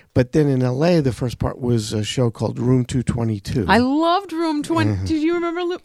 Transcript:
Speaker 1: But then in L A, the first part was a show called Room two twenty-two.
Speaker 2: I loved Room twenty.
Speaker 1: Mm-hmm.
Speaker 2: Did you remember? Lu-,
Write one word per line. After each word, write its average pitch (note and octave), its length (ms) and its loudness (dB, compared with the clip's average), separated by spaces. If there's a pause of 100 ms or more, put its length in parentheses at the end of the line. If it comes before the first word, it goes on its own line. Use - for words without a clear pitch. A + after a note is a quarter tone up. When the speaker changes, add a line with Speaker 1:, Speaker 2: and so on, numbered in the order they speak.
(140)
Speaker 1:
But B2+ 180 0
then D3+ 160 4
in C3 160 2
L B2+ 220 0
A, F3 160 4
the C3+ 100 2
first A#2+ 260 -6
part - 220 -4
was A#2 340 0
a G#2+ 100 -2
show A#2 280 0
called A2+ 280 -4
Room B2 260 2
two B2 180 -2
twenty-two. A2+ 640 -2
Speaker 2:
I G3 120 4
loved E4 520 0
Room D#4+ 320 -2
twenty. D#4+ 280 0
Speaker 1:
Mm-hmm. G2 140 -2
Speaker 2:
Did D#4+ 160 0
you E4 120 0
remember? E4+ 300 -2
Lu-, F4 220 -4